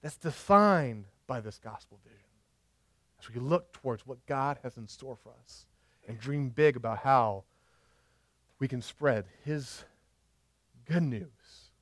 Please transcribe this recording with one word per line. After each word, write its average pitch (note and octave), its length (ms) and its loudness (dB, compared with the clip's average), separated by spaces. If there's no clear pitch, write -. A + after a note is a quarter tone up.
that's D3+ 160 -12
defined D#3+ 880 4
by B2+ 120 -6
this G#2+ 200 -12
gospel G#2+ 440 -18
vision G#2+ 160 -20
as - 160 -20
we A#2+ 60 -6
look E3 320 -2
towards A#2+ 340 -8
what B2+ 200 -16
God C#3 360 -2
has B2 140 -10
in A2+ 100 -14
store C3 300 -16
for G#2+ 160 -20
us - 240 -20
and A2 140 -12
dream C#3 300 -4
big D3 260 4
about A2+ 220 -4
how A2+ 480 2
we C3+ 80 0
can B2 140 -4
spread A#2 420 0
his D3 400 -8
good E3+ 200 0
news - 680 -8